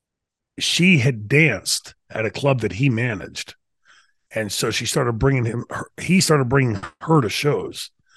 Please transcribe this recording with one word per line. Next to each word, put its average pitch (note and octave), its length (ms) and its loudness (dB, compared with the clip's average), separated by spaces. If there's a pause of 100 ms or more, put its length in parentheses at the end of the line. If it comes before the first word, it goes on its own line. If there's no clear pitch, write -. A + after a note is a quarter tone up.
(580)
she F3+ 380 4
had A2+ 320 0
danced C#3 680 0 (140)
at A2 160 -6
a G#2+ 60 -4
club C3+ 300 0
that G#2+ 120 -2
he B2 160 0
managed. A2+ 640 -4 (760)
And G#2+ 200 -6
so A#2 200 -4
she A#2 160 -4
started A#2+ 320 -2
bringing C3 260 2
him, A#2+ 240 -4
her, - 220 -10 (100)
he F3 220 2
started C#3 260 2
bringing B2 340 0 (200)
her D#3+ 180 4
to A2+ 80 2
shows, - 640 -4 (260)